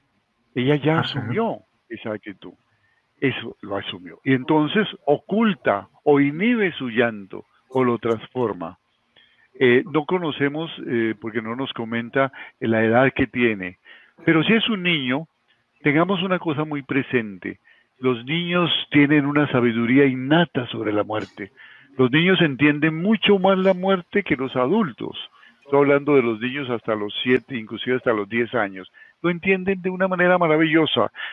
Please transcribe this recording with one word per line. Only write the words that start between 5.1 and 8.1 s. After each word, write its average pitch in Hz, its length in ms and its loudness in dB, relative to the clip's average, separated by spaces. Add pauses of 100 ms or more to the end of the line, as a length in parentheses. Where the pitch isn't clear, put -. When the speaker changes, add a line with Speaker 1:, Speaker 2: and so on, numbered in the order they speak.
Speaker 1:
o 143 160 6
inhibe 185 560 0
su 131 100 -6
llanto 107 580 -2 (220)
o 131 160 0
lo 120 140 2
transforma. 110 800 -4 (800)